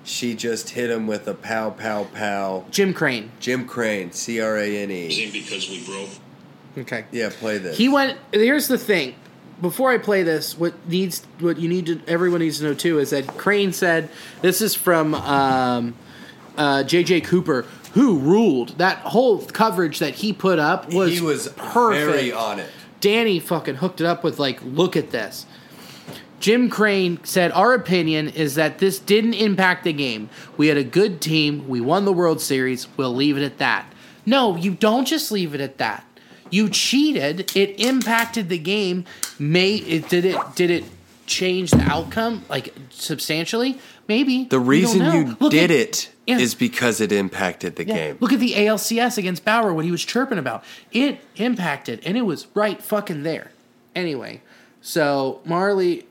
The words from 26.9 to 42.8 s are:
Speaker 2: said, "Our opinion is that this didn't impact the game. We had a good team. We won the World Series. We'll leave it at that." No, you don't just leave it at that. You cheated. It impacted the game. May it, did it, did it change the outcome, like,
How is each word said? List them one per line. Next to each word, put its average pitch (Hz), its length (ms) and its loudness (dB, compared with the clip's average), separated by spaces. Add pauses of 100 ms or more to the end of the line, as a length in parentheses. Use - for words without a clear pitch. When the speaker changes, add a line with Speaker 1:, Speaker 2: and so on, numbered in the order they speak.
Speaker 2:
said, 175 300 2
"Our 208 200 6
opinion 160 560 0
is 151 240 -2
that 151 240 0
this 190 220 0
didn't 220 340 2
impact 190 500 2
the 170 100 0
game. 120 360 -4 (260)
We 147 120 4
had 151 100 4
a 143 60 0
good 175 380 2
team. 147 460 0
We 127 140 -2
won 170 240 2
the 196 80 2
World 170 260 2
Series. 131 480 -2 (100)
We'll 127 180 -2
leave 143 200 2
it 139 80 -2
at 139 140 -6
that." 117 340 0 (320)
No, 226 320 2
you 175 200 -2
don't 226 300 2
just - 260 -4
leave 175 240 -4
it 135 40 -6
at 135 200 -8
that. 110 260 -4 (460)
You 202 180 2
cheated. 190 880 0
It 196 220 2
impacted 226 720 0
the 175 100 -2
game. 180 460 -2 (340)
May 175 380 4
it, 165 300 -2
did 175 160 2
it, 180 140 2 (180)
did 175 140 2
it 170 140 0 (420)
change 185 460 -2
the - 100 6
outcome, 220 640 -2
like, 139 280 -6 (160)